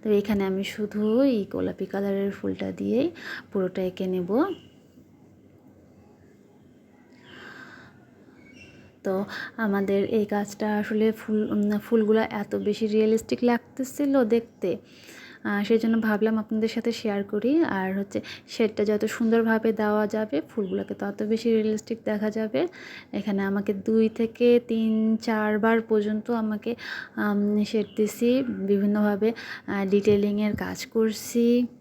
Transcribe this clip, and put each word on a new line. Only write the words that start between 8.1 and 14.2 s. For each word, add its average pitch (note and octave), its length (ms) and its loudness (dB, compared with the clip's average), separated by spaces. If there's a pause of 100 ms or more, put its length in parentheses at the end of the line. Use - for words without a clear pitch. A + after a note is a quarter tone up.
তো G3 220 -2 (320)
আমাদের G3 480 0
এই G#3+ 200 0
কাজটা G#3 520 -2
আসলে G#3+ 340 2
ফুল, G#3+ 400 -2
উম, G#3 280 0
ফুলগুলা A3 440 4
এত G#3 320 -6
বেশি G#3 320 -2
রিয়েলিস্টিক A3 560 2
লাগতেছিল C4 840 0